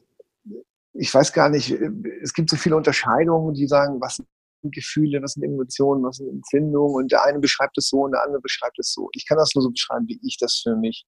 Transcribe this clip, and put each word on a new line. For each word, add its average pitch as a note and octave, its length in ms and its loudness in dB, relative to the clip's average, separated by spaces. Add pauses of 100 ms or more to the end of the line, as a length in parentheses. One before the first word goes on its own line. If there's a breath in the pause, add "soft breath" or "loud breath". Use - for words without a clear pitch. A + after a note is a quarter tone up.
(960)
Ich - 200 -4
weiß C3+ 180 6
gar D3+ 160 4
nicht, C#3 220 0 (520)
es - 120 -8
gibt D#3+ 160 0
so D#3+ 60 0
viele D#3 200 2
Unterscheidungen, D#3+ 800 2
die C#3 120 0
sagen, C#3+ 340 2
was B2 160 -6
sind - 100 -14 (480)
Gefühle, C#3+ 480 0
was C#3 100 -8
sind C#3+ 120 -6
Emotionen, C#3 580 0
was B2+ 140 -4
sind C3+ 120 -10
Empfindungen C#3+ 680 0
und C3 140 -2
der A#2+ 140 6
eine C#3+ 140 2
beschreibt C#3 400 0
es C#3 100 -2
so C#3 140 2
und C3+ 100 0
der B2 100 0
andere C#3 200 -2
beschreibt B2 360 -6
es B2 140 -6
so. F#2+ 200 -6
Ich - 140 -12
kann D3+ 120 4
das D3+ 160 2
nur C3+ 80 4
so B2+ 80 2
beschreiben, A#2+ 380 -2
wie A#2 140 -8
ich - 160 -6
das - 240 0
für A#2 140 0
mich A2+ 320 -2